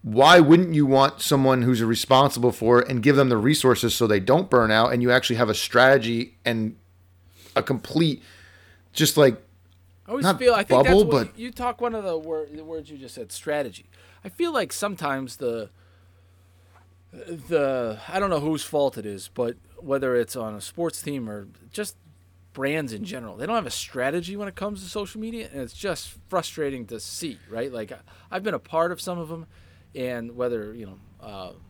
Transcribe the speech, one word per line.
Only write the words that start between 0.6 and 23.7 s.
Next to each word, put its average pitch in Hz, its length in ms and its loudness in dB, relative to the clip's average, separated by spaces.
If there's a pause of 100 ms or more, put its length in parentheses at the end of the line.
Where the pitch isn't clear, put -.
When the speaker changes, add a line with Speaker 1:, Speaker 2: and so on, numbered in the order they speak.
Speaker 1:
you 147 120 4
want 135 340 4
someone 131 440 2
who's 120 200 2
responsible 123 680 2
for 120 280 4
it - 60 -4
and 123 160 -4
give 139 140 6
them 139 100 6
the 123 80 2
resources 120 580 2
so 117 140 2
they 101 140 4
don't 151 280 2
burn 113 220 4
out 113 220 4
and 120 80 0
you 123 100 2
actually 123 240 2
have 113 140 0
a 107 40 0
strategy 120 920 2
and 110 320 -4 (800)
a 110 60 2
complete, 147 600 -2 (720)
just, 156 240 0
like, 135 180 6 (680)
Speaker 2:
I 196 60 -12
always 269 120 -4
Speaker 1:
not 185 160 0
Speaker 2:
feel, 247 140 4
I 202 100 0
think 135 220 4
Speaker 1:
bubble, 196 180 6
Speaker 2:
that's 151 100 2
what 123 200 0
Speaker 1:
but - 60 -20
Speaker 2:
you 240 120 -12
talk, 240 300 -8
one 233 120 -4
of 208 120 -8
the 170 120 -4
wor-, 156 320 -8
the 151 140 -18
words 156 260 -14
you 147 80 -18
just 131 180 -18
said, 113 180 -16
strategy. 147 560 -8 (340)
I 202 60 -14
feel 339 240 -4
like 220 180 -2
sometimes 139 680 -6
the, 117 320 -6 (1400)
the, 139 960 -4
I 180 120 -4
don't 196 100 -2
know 160 100 0
whose 151 240 -4
fault 139 340 -2
it 107 80 -12
is, 98 280 -12
but 120 220 -4 (220)
whether 135 380 -2
it's 117 200 -2
on 110 200 -8
a 98 60 -14
sports - 400 -8
team 135 280 -8
or 104 180 -12 (240)
just 208 240 -10 (580)
brands 139 400 -6
in 101 120 -10
general, 117 320 -14
they 131 80 -8
don't 220 100 -4
have 202 100 -2
a 120 60 -10